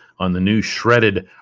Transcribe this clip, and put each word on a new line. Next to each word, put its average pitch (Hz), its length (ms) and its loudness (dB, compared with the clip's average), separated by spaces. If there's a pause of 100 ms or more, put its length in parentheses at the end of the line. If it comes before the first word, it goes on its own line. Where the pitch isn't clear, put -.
(200)
on 92 120 -2
the 90 80 -2
new 104 220 0
shredded 110 640 0 (140)